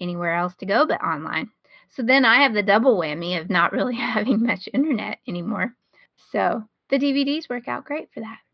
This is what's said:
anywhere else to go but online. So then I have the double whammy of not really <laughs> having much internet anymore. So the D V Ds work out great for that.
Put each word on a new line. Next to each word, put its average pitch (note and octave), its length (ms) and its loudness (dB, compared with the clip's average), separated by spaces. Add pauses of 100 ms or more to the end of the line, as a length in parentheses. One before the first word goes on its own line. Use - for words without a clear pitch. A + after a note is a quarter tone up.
anywhere F3 340 -2
else F3+ 220 -2
to - 100 -12
go A3 200 2
but - 160 -2
online. D#3+ 460 -4 (420)
So - 120 -8
then B3+ 220 4
I A#3+ 180 6
have C4 100 4
the G#3 100 2
double G#3 360 6
whammy E3+ 420 -4
of E3+ 80 -8
not F3+ 240 2
really B3 220 -2
<laughs> - 0 -
having A3+ 480 0
much F3+ 320 -2
internet A#3+ 440 -2 (100)
anymore. F3+ 440 -4 (600)
So G#3 320 0 (260)
the C#4 80 2
D C#4 140 0
V C#4 120 0
Ds D4 240 -4
work A#3+ 200 -8
out A#2+ 160 -6
great D4+ 280 -8
for - 80 -12
that. A3 180 -12 (160)